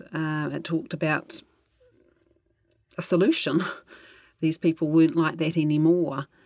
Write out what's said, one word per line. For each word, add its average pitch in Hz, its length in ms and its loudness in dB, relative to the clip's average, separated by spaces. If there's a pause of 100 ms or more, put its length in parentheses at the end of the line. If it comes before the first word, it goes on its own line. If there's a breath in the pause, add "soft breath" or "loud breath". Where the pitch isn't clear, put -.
(120)
uh, 151 400 -4
it 156 120 -6
talked - 280 -4
about 156 500 -4 (1600)
a 170 40 -4
solution. 190 680 2
<laughs> - 720 -20
These 156 160 0
people 160 320 -2
weren't 160 280 4
like 156 200 0
that 165 220 -2
anymore. 151 680 2 (200)